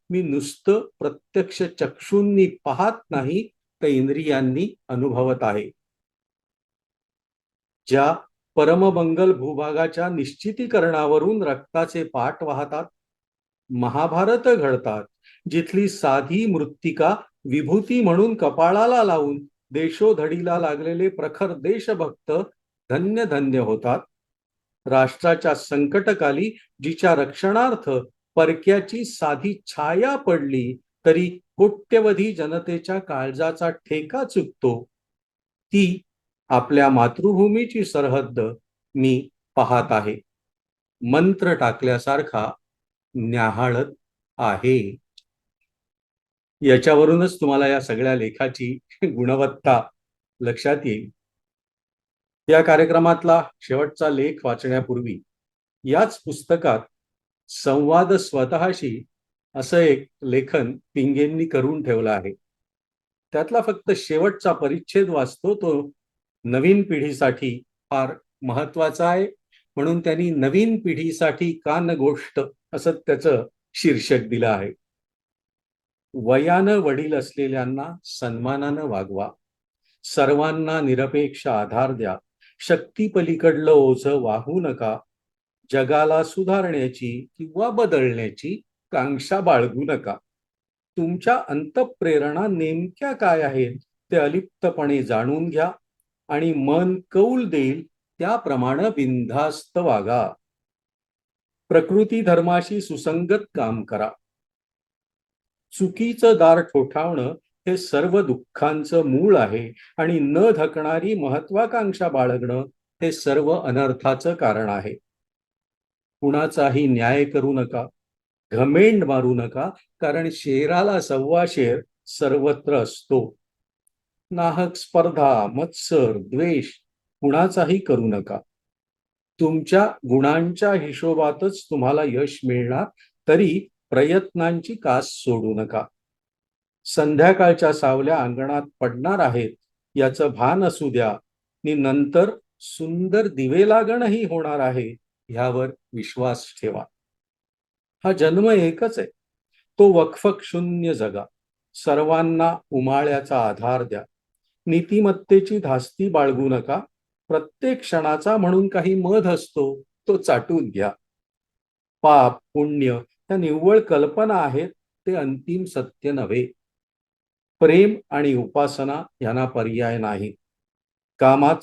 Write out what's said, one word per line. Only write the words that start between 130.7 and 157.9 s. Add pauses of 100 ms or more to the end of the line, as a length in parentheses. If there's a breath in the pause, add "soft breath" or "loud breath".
हिशोबातच
तुम्हाला
यश
मिळणार, (420 soft breath)
तरी (220)
प्रयत्नांची
कास
सोडू
नका. (1000)
संध्याकाळच्या
सावल्या
अंगणात (180)
पडणार
आहेत (460)
याचं
भान
असू
द्या
आणि
नंतर (300)
सुंदर
दिवे
लागणही
होणार
आहे (340)
ह्यावर (260)
विश्वास
ठेवा. (1200)
हा
जन्म
एकच
आहे, (720)
तो (140)
वकफक
शून्य
जगा. (500)
सर्वांना (120)
उमाळ्याचा
आधार
द्या. (600)
नीतिमत्तेची
धास्ती
बाळगू
नका. (480)
प्रत्येक
क्षणाचा